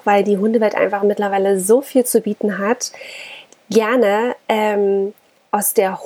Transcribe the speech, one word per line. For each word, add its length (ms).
weil 180
die 140
Hundewelt 380
einfach 280
mittlerweile 560
so 220
viel 240
zu 160
bieten 360
hat, 340
gerne, 640
ähm, 680
aus 220
der 320